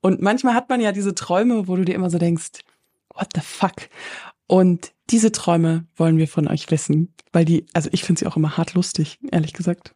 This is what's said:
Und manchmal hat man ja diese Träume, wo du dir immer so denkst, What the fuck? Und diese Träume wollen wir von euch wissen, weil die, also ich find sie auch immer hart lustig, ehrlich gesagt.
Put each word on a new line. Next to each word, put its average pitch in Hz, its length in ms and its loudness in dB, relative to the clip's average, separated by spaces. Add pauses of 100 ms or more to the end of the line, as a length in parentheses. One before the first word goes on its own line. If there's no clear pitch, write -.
Und 190 220 2
manchmal 240 320 2
hat 254 140 0
man 254 120 -2
ja 214 120 0
diese 196 220 -4
Träume, 214 540 0
wo 185 80 -2
du 185 80 2
dir 180 100 0
immer 185 160 -2
so 170 80 0
denkst, 170 420 -2 (560)
What - 180 -6
the 170 60 -2
fuck? - 480 -6 (580)
Und 185 460 2 (180)
diese 220 220 4
Träume 165 540 0 (100)
wollen 165 220 4
wir 160 100 2
von 156 200 -2
euch - 220 -4
wissen, 160 440 0 (180)
weil 170 120 4
die, 165 280 2
also 156 200 -2
ich - 120 -2
find 170 140 0
sie - 80 -4
auch - 100 -4
immer 156 200 0
hart - 180 -4
lustig, 170 440 -2 (120)
ehrlich 156 220 0
gesagt. - 440 -6